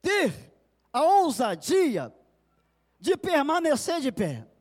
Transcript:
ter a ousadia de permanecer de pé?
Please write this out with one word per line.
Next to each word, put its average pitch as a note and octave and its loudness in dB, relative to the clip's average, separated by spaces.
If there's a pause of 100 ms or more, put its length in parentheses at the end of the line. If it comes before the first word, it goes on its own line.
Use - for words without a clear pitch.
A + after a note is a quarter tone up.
ter F4 -2 (380)
a C4 0
ousadia C4 0 (800)
de F#4 -2
permanecer D#4+ 0
de C4 -2
pé? D#3 -6 (140)